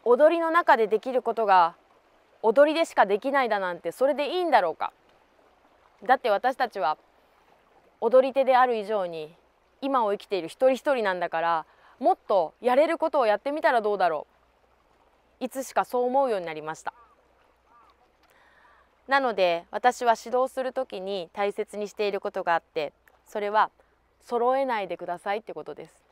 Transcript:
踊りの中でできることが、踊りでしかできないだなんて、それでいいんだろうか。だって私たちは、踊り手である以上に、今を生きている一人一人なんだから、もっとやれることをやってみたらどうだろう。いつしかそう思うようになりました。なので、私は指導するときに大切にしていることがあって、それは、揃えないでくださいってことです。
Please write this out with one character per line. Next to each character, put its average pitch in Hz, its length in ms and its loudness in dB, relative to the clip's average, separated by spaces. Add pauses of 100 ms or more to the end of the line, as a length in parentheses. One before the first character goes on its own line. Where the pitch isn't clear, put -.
踊 285 300 6
り 339 60 0
の 330 100 -2
中 330 260 4
で 220 100 0
で 202 120 0
き 262 140 -8
る 247 80 0
こ 233 120 -4
と 226 120 -2
が、 185 300 4 (680)
踊 285 320 4
り 302 40 -2
で 330 80 2
し - 80 -20
か 233 120 4
で 196 140 -2
き 269 120 -4
な 269 120 0
い 233 60 -4
だ 208 100 -2
な 180 140 -4
ん 170 60 -12
て、 165 120 -8
そ 254 160 0
れ 294 60 2
で 285 160 -4
い 359 120 -4
い - 20 -2
ん 330 80 -2
だ 220 100 6
ろ 165 100 -2
う - 40 -10
か。 - 160 -8 (1120)
だ 247 120 4
っ 262 40 -10
て 233 100 -2
私 240 260 0
た 247 140 -4
ち 202 100 -12
は、 156 180 -2 (1040)
踊 254 260 4
り 247 60 -6
手 269 120 2
で 254 120 4
あ 254 80 6
る 240 100 -2
以 208 100 -6
上 202 200 -2
に、 165 300 -12 (460)
今 269 220 0
を 202 80 0
生 208 120 -6
き - 20 -20
て 196 120 -4
い 175 40 -4
る 160 60 -10
一 262 220 2
人 254 60 2
一 285 180 -2
人 240 100 -2
な 190 100 0
ん 180 60 -6
だ 170 100 -4
か 165 120 -6
ら、 165 240 -2 (340)
も 330 140 2
っ - 40 -2 (100)
と 180 320 0
や 240 160 0
れ 302 120 4
る 330 100 -2
こ 320 140 -2
と 302 80 0
を 240 80 2
や 208 80 4
っ 202 40 -10
て 277 120 -6
み 311 100 -6
た 311 100 2
ら 240 80 2
ど 208 140 -2
う 202 40 -4
だ 185 120 2
ろ 151 180 -6 (1120)
う。 254 60 -6
い 240 40 -8
つ 269 140 -10
し - 100 -14
か 196 120 0
そ 247 160 -4
う 247 40 -2
思 269 200 0
う 247 40 -4
よ 208 80 -2
う - 40 -4
に 170 40 -10
な 160 80 -8
り 156 80 -10
ま 156 140 -10
し - 60 -20
た。 - 120 -10 (2250)
な 269 120 2
の 247 140 -2
で、 175 380 0
私 247 320 0
は 226 180 4
指 233 140 -6
導 254 160 0
す 262 100 -8
る 254 120 -6
と 262 120 -6
き 202 140 -12
に 185 320 -8
大 202 220 -4
切 208 240 -8
に 208 100 -6
し - 60 -16
て 208 140 -2
い 196 40 -2
る 196 80 -6
こ 202 120 -8
と 190 120 -6
が 170 120 0
あ - 20 -2
っ - 40 -2
て、 147 300 -8 (340)
そ - 140 -10
れ 202 100 -4
は、 208 200 2 (520)
揃 240 360 0
え 277 80 0
な 226 160 -4
い 190 60 -8
で 170 100 -8
く 170 80 -14
だ 175 120 -8
さ 202 180 -6
い - 40 -8
っ - 20 -10
て 175 120 -16
こ 151 100 -12
と 151 120 -14
で 160 120 -18
す。 - 240 -20